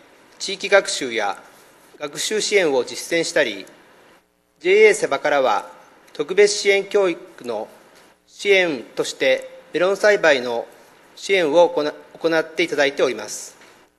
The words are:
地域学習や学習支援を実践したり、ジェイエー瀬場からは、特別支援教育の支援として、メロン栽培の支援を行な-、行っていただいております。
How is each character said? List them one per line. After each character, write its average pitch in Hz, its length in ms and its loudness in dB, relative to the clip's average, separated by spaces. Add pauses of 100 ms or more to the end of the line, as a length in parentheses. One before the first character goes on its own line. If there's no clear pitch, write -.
(380)
地 190 180 -8
域 190 120 -12
学 196 220 4
習 123 240 -6
や 101 280 -4 (560)
学 147 220 -12
習 214 220 -4
支 208 160 0
援 160 160 2
を 120 100 0
実 120 340 -6
践 160 60 0
し - 80 -6
た 160 100 2
り、 101 240 -4 (960)
ジ 175 100 -4
ェ 190 40 4
イ 214 140 6
エ - 20 8
ー 190 40 4
瀬 156 140 -2
場 135 120 -2
か 151 100 -2
ら 143 120 2
は、 104 300 0 (400)
特 156 240 -8
別 202 200 4
支 202 140 -2
援 196 140 2
教 196 240 0
育 - 380 -8
の 110 240 -8 (580)
支 - 240 -4
援 170 320 2
と - 220 -6
し - 80 -10
て、 - 480 -2 (100)
メ - 80 -4
ロ 180 100 2
ン 196 60 0
栽 208 220 2
培 151 240 2
の 120 260 -6 (480)
支 - 180 -4
援 165 200 0
を 170 160 6
行 151 140 -2
な-、 147 100 -4 (260)
行 165 200 0
っ 156 140 -6
て 180 100 -2
い 165 40 0
た 151 80 -6
だ 139 100 2
い 139 80 0
て - 80 -4
お 151 60 2
り 120 80 -4
ま 104 140 -12
す。 - 260 -14 (440)